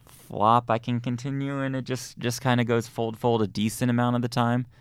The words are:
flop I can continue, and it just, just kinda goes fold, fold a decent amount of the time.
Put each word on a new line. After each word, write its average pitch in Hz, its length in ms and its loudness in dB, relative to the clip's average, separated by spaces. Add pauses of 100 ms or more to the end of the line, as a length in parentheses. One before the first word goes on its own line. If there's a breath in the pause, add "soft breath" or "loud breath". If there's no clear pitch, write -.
flop 117 640 2
I 113 80 2
can 120 220 -4
continue, 135 600 -6
and 135 160 -4
it 127 80 -6
just, - 340 -8
just 120 240 -4
kinda 123 220 4
goes 117 240 2
fold, 113 280 -4
fold 117 260 2
a 104 40 0
decent 110 440 0
amount 120 260 2
of 120 60 0
the 120 60 -2
time. 120 380 0 (140 soft breath)